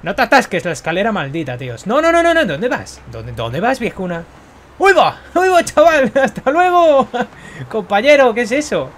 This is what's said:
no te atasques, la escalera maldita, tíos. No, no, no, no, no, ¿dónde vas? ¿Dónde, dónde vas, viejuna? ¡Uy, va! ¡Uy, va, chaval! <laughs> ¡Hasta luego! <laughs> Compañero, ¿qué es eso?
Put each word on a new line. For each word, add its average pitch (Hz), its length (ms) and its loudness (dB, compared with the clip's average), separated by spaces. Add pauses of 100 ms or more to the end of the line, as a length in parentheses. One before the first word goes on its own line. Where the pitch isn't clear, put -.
no 180 140 -6
te 269 80 0
atasques, 214 420 0
la 175 60 -4
escalera 185 400 -2
maldita, 143 440 -6
tíos. 123 300 -12
No, 247 160 0
no, 330 100 2
no, 339 120 2
no, 339 100 2
no, 330 120 2
¿dónde 170 220 -4
vas? - 320 -8 (120)
¿Dónde, 117 220 -12
dónde 117 260 -6
vas, 254 200 -2
viejuna? 180 440 -6 (560)
¡Uy, 392 140 4
va! 202 260 2 (160)
¡Uy, 370 140 2
va, 349 140 4
chaval! 302 500 2
<laughs> 285 60 2
¡Hasta 262 300 -2
luego! 339 580 4 (300)
<laughs> - 320 -18
Compañero, 226 640 2
¿qué 226 80 -2
es 220 100 -4
eso? 202 460 -4